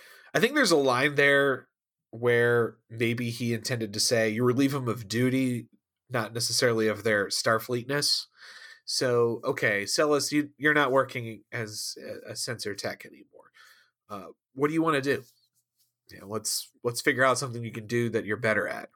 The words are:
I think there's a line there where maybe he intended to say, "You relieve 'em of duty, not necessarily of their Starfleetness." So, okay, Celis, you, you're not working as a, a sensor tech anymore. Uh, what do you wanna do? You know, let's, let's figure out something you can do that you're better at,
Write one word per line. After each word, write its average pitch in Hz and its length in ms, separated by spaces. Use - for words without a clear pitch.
I 143 60
think 247 160
there's 247 160
a 160 60
line 135 380
there 139 520
where 120 640
maybe 117 420
he 117 220
intended 113 400
to 104 60
say, 113 300
"You 110 140
relieve 135 300
'em 131 140
of 107 200
duty, 123 600
not 113 240
necessarily 117 540
of 104 160
their 104 240
Starfleetness." 123 1000
So, 120 580
okay, 110 420
Celis, 147 460
you, 147 260
you're 151 160
not 139 200
working 123 580
as 110 500
a, - 300
a 107 60
sensor 107 360
tech - 320
anymore. - 460
Uh, 95 180
what 143 160
do 156 40
you 160 80
wanna 156 200
do? 135 220
You - 120
know, 95 60
let's, - 440
let's 120 180
figure 131 240
out 127 120
something 120 280
you 110 80
can 107 140
do 120 220
that 107 140
you're 101 140
better 110 280
at, - 300